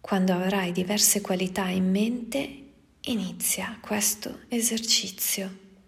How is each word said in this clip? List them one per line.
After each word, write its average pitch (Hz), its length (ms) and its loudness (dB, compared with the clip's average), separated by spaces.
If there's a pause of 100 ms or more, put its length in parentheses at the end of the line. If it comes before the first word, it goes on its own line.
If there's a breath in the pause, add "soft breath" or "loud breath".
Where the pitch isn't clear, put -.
Quando 190 240 4
avrai 185 400 2
diverse 196 480 2
qualità 185 480 0
in 185 220 2
mente, 233 800 -2 (360)
inizia 190 720 -4
questo - 680 -2
esercizio. 214 1080 0 (300)